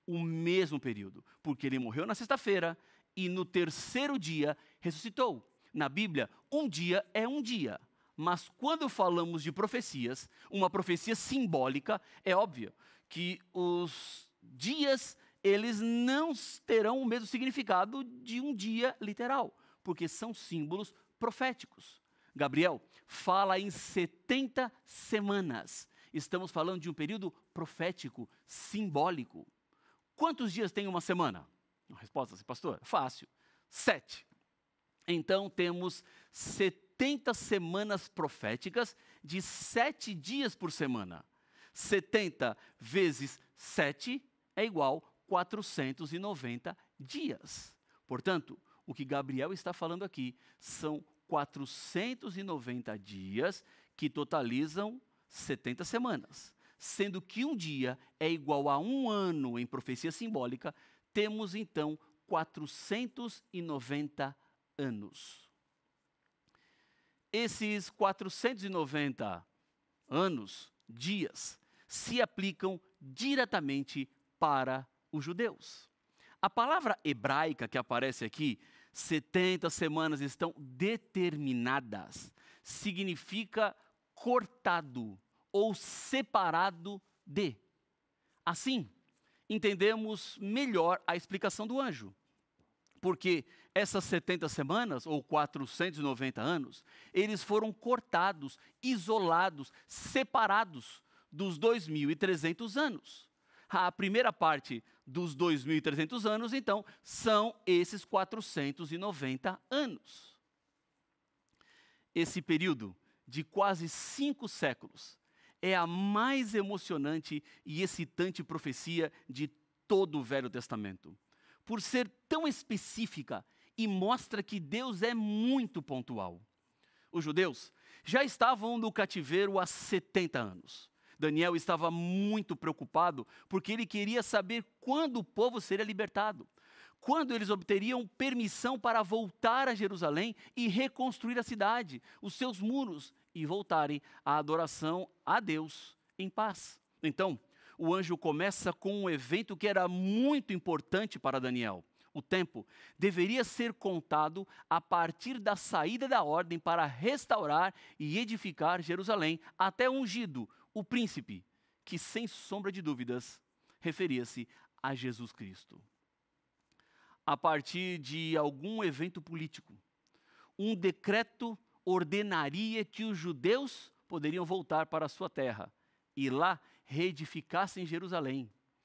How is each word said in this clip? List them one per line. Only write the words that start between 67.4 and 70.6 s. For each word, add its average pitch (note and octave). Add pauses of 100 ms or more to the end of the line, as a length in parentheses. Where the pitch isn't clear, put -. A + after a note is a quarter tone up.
quatrocentos G3
e G3+
noventa C#3 (640)
anos, D3 (160)